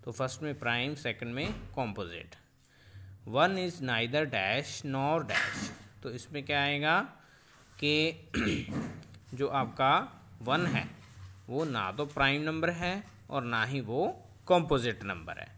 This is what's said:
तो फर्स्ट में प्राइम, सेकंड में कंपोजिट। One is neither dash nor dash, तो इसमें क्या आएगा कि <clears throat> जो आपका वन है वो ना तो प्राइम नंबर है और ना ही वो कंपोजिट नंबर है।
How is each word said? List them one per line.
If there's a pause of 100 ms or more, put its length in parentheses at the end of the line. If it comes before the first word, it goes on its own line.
तो
फर्स्ट
में
प्राइम,
सेकंड
में
कंपोजिट। (920)
One
is
neither
dash (140)
nor
dash, (320)
तो
इसमें
क्या
आएगा (840)
कि
<clears throat>
जो
आपका (200)
वन
है (580)
वो
ना
तो
प्राइम
नंबर
है (260)
और
ना
ही
वो (220)
कंपोजिट
नंबर
है।